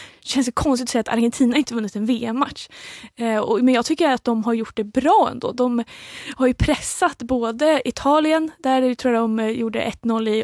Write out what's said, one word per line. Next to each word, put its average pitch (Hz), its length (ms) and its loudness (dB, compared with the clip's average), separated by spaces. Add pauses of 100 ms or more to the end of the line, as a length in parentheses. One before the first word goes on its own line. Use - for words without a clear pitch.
(220)
känns 262 240 0
så 240 60 -4
konstigt 262 340 0
att - 40 -8
säga 240 100 0
att 220 100 -4
Argentina 233 480 2
inte 285 160 -2
vunnit 220 220 -4
en 208 100 -4
V 240 200 0
M-match. 254 440 -6 (460)
Eh, 226 220 -2
och, 220 260 0
men 254 100 6
jag 240 120 2
tycker 320 240 2
att 247 140 0
de 226 200 -2
har 233 100 0
gjort 226 220 -6
det 220 80 -4
bra 262 480 2
ändå. - 200 -6
De 247 320 0 (520)
har 254 120 2
ju 254 60 2
pressat - 640 0
både 240 680 0
Italien, 311 720 2
där 262 240 2
jag 254 160 2
tror 247 160 0
de, 226 260 0
eh, 220 100 0
gjorde 226 320 -2
ett - 220 -6
noll 226 240 0
i 220 160 0